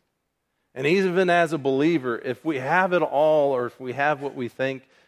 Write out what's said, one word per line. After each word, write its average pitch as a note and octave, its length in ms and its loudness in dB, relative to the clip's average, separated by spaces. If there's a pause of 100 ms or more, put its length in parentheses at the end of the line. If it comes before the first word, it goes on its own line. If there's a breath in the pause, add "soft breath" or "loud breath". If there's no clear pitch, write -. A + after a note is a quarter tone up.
(760)
And C3 120 -4
even F#3 440 2
as E3+ 220 4
a D#3+ 60 -4
believer, C3+ 600 0
if - 260 -8
we D3+ 140 -4
have F3 340 0
it F3 100 2
all, D3+ 500 2
or B2 140 -2
if - 120 -12
we C3 140 -10
have C#3+ 280 -2
what C#3 140 -10
we B2+ 140 -8
think C3 400 -6 (200 soft breath)